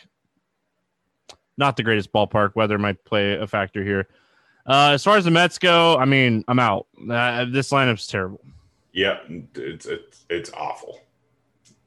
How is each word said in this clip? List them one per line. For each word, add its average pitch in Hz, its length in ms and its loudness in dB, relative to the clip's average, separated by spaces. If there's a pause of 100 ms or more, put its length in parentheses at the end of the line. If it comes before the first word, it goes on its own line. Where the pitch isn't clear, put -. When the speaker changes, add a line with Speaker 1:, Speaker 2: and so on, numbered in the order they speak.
(1600)
Speaker 1:
Not 139 220 0
the 117 60 -4
greatest 107 280 0
ballpark. 104 440 0
Weather 107 240 0
might 101 260 -4
play 101 280 -2
a 104 120 -6
factor 101 380 -4
here. 98 240 -2 (580)
Uh, 143 280 4
as 139 100 0
far 208 140 4
as 180 80 2
the 170 60 2
Mets 170 280 2
go, 170 380 4
I 131 80 2
mean, 127 420 2
I'm 123 120 2
out. 107 280 0 (220)
Uh, 120 360 -2
this 127 240 -4
lineup's 131 380 0
terrible. 95 340 -6 (500)
Speaker 2:
Yeah, 95 280 -2 (360)
it's, 76 300 -14
it's, - 440 -14
it's 85 240 -8
awful. - 460 -14 (880)